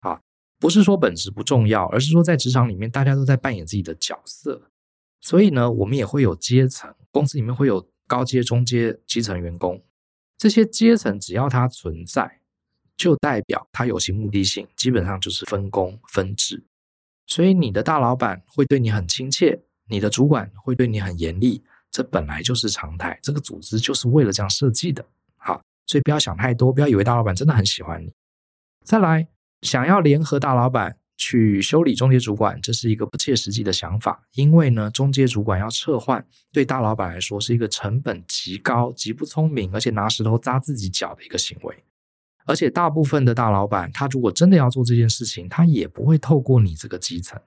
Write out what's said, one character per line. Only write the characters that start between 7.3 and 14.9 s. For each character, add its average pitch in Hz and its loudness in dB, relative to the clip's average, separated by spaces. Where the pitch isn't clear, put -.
里 127 -4
面 117 -4
会 139 0
有 98 -2
高 127 -2
阶、 127 0
中 120 0
阶、 117 -2
基 120 -2
层 98 -6
员 85 -10
工。 92 -4
这 220 4
些 220 4
阶 226 2
层 104 -4
只 - -8
要 131 0
它 127 0
存 87 -8
在， - -4
就 160 2
代 131 -2
表 - -6
它 - -2
有 101 -2
其 - -4
目 104 -4
的 101 -2
性， 98 -4
基 127 0